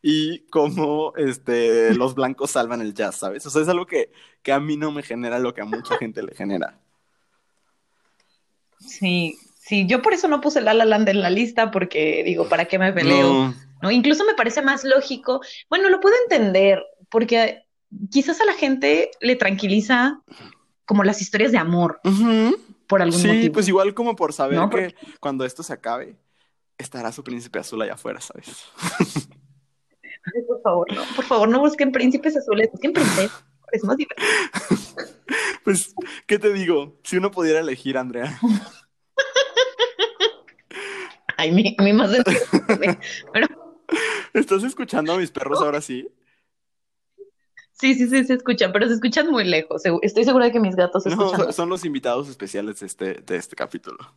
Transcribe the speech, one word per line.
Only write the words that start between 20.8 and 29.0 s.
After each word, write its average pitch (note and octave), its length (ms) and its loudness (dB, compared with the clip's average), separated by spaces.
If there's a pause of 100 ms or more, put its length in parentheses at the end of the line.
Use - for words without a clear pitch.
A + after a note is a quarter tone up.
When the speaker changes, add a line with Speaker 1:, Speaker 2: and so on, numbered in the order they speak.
Speaker 2:
como G3+ 200 2
las G3+ 160 2
historias G#3+ 320 0
de A#3+ 60 4
amor, E3+ 460 0
Speaker 1:
Ujú. A3+ 520 4 (300)
Speaker 2:
por G3 160 2
algún E3+ 180 2
Speaker 1:
Sí, F3 80 4
Speaker 2:
motivo. G#3+ 260 4
Speaker 1:
pues G3 140 2
igual F#3+ 260 4
como A#3 220 -2
por D3+ 160 -2
saber C#3+ 260 0
Speaker 2:
¿No? G3 120 2
Speaker 1:
que - 60 -2 (160)
Speaker 2:
Porque - 20 -20 (260)
Speaker 1:
cuando C3+ 240 -4
esto B2+ 180 -8
se D#3+ 100 -10
acabe, A#2 440 -8 (640)
estará A#2+ 340 -10
su C#3 120 -16
príncipe A#2+ 340 -10
azul A2 240 -8
allá G#2 120 -6
afuera, G#2+ 260 -12
¿sabes? - 440 -20 (120)
<laughs> - 640 -10 (960)